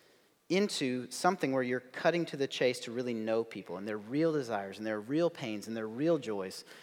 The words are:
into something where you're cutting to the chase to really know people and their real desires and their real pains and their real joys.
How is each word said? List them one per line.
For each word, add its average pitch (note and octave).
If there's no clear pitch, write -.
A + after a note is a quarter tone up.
into C#3
something F3+
where C3
you're B2
cutting E3+
to D#3+
the C3+
chase B2
to A#2+
really A#2+
know A2+
people F#2
and G2+
their G#2+
real C#3+
desires G#2
and G#2+
their A2
real D3+
pains A2
and A2+
their A2
real D3+
joys. G2+